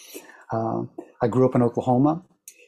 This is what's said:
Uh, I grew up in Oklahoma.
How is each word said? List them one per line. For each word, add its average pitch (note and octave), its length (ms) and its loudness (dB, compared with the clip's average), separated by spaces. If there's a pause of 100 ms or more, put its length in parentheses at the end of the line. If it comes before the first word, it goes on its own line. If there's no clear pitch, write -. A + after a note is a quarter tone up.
(520)
Uh, A2+ 300 -4 (400)
I A#2+ 60 2
grew B2+ 200 2
up B2+ 60 -4
in B2 80 4
Oklahoma. B2 600 0 (460)